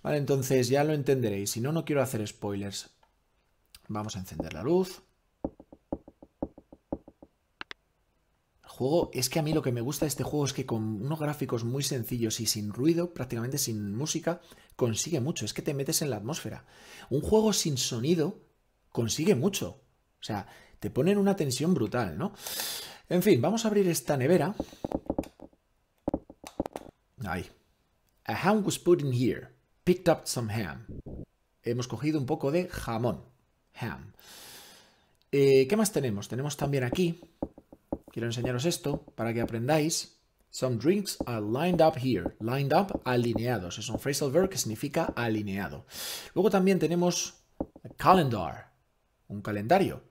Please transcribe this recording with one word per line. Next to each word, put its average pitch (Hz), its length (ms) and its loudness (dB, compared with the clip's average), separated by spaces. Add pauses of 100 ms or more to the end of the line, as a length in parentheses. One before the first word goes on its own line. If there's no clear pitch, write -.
Vale, 147 140 -2
entonces 131 500 2
ya 143 160 4
lo 156 80 2
entenderéis. 123 580 0
Si 113 100 -6
no, 139 120 -2
no 160 120 -2
quiero 143 180 0
hacer 117 220 -2
spoilers. 101 640 -6 (960)
Vamos 107 260 -6
a 92 60 -8
encender 80 320 -10
la 78 100 -8
luz. 180 400 0 (3500)
El - 60 -20
juego, 143 440 0
es 123 160 -2
que 170 120 0
a - 20 -2
mí 151 100 0
lo 156 100 2
que 131 100 0
me 117 80 -2
gusta 147 240 -2
de 147 60 0
este - 120 -4
juego 143 220 0
es 135 80 -2
que 131 140 -6
con 110 360 -4
unos 151 160 -4
gráficos 135 460 -4
muy 131 180 -2
sencillos 117 560 -2
y 110 80 -4
sin 104 260 -2
ruido, 165 400 0
prácticamente 123 460 -6
sin 104 380 -4
música, 160 440 -4 (360)
consigue 131 420 0
mucho. 135 260 -2
Es - 80 -6
que - 100 -6
te 151 120 -2
metes 139 260 -2
en 147 100 -2
la 110 60 -2
atmósfera. 110 480 -8 (460)
Un - 120 0
juego 214 300 4
sin 147 240 0
sonido 147 640 0 (520)
consigue 147 440 2
mucho. 131 480 -2 (380)
O - 20 -16
sea, 101 240 -6 (320)
te 104 100 -6
ponen 185 300 4
una 196 160 4
tensión 156 400 0
brutal, 110 420 0
¿no? 185 160 -4 (760)
En 180 160 2
fin, 165 160 6
vamos 214 240 0
a 220 40 2
abrir 202 200 4
esta 151 280 0
nevera. 151 380 2 (2750)
Ahí. 87 200 -4 (800)
"A 110 160 -4
ham 202 240 2
was 160 140 -2
put 175 220 6
in 139 120 -2
here. 120 360 0 (340)
Picked 180 300 2
up - 140 2
some 113 280 -4
ham." 98 320 -6 (760)
Hemos 120 240 -2
cogido 147 320 -2
un 123 60 -2
poco 147 260 -2
de 180 160 0
jamón. 113 560 -4 (560)
Ham. 101 320 -8 (1200)
Eh, 135 340 8
¿qué 208 100 4
más 220 140 4
tenemos? 113 380 0
Tenemos 139 280 -4
también 139 280 0
aquí. 165 360 0 (920)
Quiero 117 160 -4
enseñaros 123 360 -2
esto 165 420 -2 (100)
para 113 180 -2
que 117 60 0
aprendáis. 131 800 0 (300)
"Some 127 260 -2
drinks 185 500 0
are 113 180 -4
lined 160 400 4
up 160 160 6
here." 107 380 0
Lined 135 340 -2
up, 190 320 2
alineados. 117 760 0
Es 107 100 -8
un 110 100 -4
phrasal 139 320 -2
verb 185 200 4
que 127 80 -6
significa 143 480 -2 (100)
alineado. 101 680 -2 (480)
Luego 190 160 2
también 190 300 4
tenemos 175 640 0 (400)
a 120 140 -18
calendar, 131 760 4 (540)
un 101 160 -10
calendario. 107 680 2